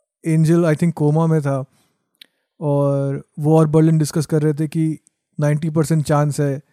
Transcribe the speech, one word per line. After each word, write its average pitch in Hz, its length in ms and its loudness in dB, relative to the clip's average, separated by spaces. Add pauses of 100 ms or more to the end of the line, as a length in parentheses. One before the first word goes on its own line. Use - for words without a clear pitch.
(260)
एंजल, 160 380 2
I 156 120 0
think, 170 180 0
कोमा 156 340 0
में 156 140 0
था 139 240 -4 (960)
और 143 640 -2 (140)
वो 156 180 2
और 160 100 4
बर्लिन 160 300 2
डिस्कस 156 280 -2
कर 156 160 -2
रहे 151 120 0
थे 151 140 -4
कि 160 320 -4 (400)
नाइंटी 147 300 -2
परसेंट 156 360 0
चांस 147 340 0
है 143 220 -2 (120)